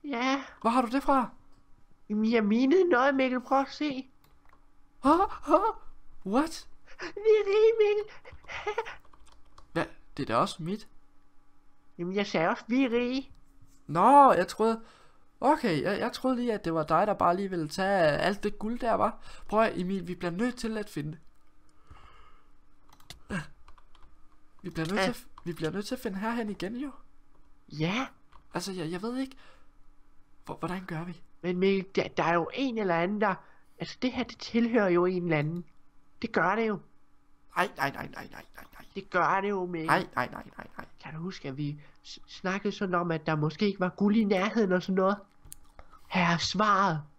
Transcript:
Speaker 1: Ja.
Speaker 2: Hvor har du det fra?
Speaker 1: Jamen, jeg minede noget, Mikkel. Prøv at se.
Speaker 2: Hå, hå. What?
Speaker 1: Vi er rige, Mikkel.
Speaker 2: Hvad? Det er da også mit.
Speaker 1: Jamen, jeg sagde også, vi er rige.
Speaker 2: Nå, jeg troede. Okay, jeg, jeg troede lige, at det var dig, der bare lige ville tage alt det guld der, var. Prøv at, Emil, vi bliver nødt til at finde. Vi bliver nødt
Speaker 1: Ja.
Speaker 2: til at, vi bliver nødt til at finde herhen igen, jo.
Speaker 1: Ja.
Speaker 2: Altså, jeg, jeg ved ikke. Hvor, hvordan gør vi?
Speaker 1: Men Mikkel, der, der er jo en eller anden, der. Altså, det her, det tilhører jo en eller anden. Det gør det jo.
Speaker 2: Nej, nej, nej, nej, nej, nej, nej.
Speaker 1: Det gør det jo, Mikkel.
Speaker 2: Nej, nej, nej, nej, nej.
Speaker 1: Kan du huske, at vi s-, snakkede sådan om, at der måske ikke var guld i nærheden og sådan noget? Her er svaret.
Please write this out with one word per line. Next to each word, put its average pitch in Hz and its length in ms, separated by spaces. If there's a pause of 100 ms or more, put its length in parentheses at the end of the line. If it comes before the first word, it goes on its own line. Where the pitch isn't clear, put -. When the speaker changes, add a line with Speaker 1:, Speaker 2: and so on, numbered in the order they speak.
Speaker 1:
Ja. 269 380 (180)
Speaker 2:
Hvor 226 100
har 254 120
du 233 80
det 269 120
fra? 269 260 (800)
Speaker 1:
Jamen, 214 240
jeg 226 120
minede 262 440
noget, 269 260
Mikkel. 254 260
Prøv 269 200
at 269 120
se. 269 380 (880)
Speaker 2:
Hå, - 180 (140)
hå. - 280 (680)
What? 269 420 (320)
Speaker 1:
Vi 349 60 (340)
er 403 60
rige, 427 260 (160)
Mikkel. 415 240 (1600)
Speaker 2:
Hvad? - 140 (300)
Det 143 60
er 120 40
da 110 100
også 156 260
mit. 190 260 (1120)
Speaker 1:
Jamen, 180 160
jeg 202 120
sagde 175 220
også, - 200
vi 262 160
er 233 60
rige. 247 400 (560)
Speaker 2:
Nå, 233 460
jeg 175 160
troede. 226 320 (600)
Okay, 180 420
jeg, 190 160
jeg 240 140
troede 262 240
lige, 240 160
at 202 120
det 165 100
var 160 100
dig, 165 220
der 202 80
bare 175 220
lige 196 140
ville 165 180
tage 190 400
alt 175 340
det 208 160
guld 226 200
der, 226 140
var. 202 260 (300)
Prøv 214 140
at, - 180
Emil, 185 280
vi 180 60
bliver 175 160
nødt 233 260
til 220 220
at 208 120
finde. 151 280 (3500)
Vi - 80
bliver 160 160
nødt 196 140
Speaker 1:
Ja. - 20
Speaker 2:
til 190 80
at, - 160 (180)
vi 170 80
bliver 156 180
nødt 196 160
til - 80
at 247 60
finde 196 180
herhen 226 320
igen, 202 260
jo. 269 140 (800)
Speaker 1:
Ja. 180 380 (480)
Speaker 2:
Altså, 180 180
jeg, 170 180
jeg 180 120
ved 240 160
ikke. 269 180 (1080)
Hvor, - 100
hvordan 180 320
gør 165 180
vi? 175 180 (200)
Speaker 1:
Men 180 160
Mikkel, 190 360
der, - 140
der - 140
er 165 120
jo 170 200
en 247 240
eller 190 160
anden, 185 260
der. 202 140 (440)
Altså, - 240
det 247 100
her, 240 120
det - 140
tilhører 226 500
jo 175 180
en 180 180
eller 160 140
anden. 165 260 (580)
Det 120 100
gør 185 220
det 226 140
jo. 185 120 (760)
Speaker 2:
Nej, 180 200
nej, 139 140
nej, - 180
nej, - 220
nej, - 140 (100)
nej, - 180
nej. - 120 (100)
Speaker 1:
Det 190 160
gør 175 300
det 196 100
jo, 185 160
Mikkel. 165 200
Speaker 2:
Nej, - 280
nej, 123 180
nej, - 120 (120)
nej, - 100 (100)
nej. - 100 (140)
Speaker 1:
Kan 151 140
du 160 60
huske, 180 280
at 135 80
vi 147 240 (240)
s-, - 220
snakkede 196 460
sådan 190 220
om, 170 160
at 156 160
der 156 100
måske 151 300
ikke 196 140
var 180 80
guld 202 280
i 226 80
nærheden 202 480
og 180 100
sådan 190 120
noget? 190 220 (920)
Her 175 180
er 170 120
svaret. 190 640 (160)